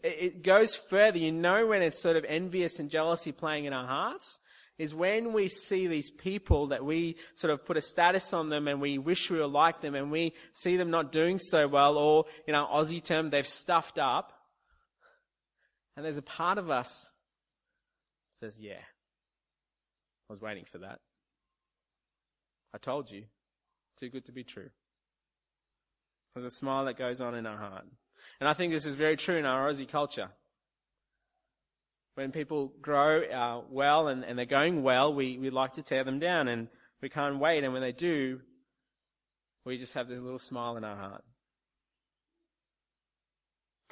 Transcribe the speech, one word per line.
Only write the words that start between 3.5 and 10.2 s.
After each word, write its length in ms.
in 60
our 140
hearts 540
is 160
when 400
we 140
see 400
these 240
people 580
that 160
we 300
sort 160
of 120
put 120
a 40
status 520
on 160
them 180
and 140
we 180
wish 320
we 80
were 80
like 360
them 120
and 160
we 220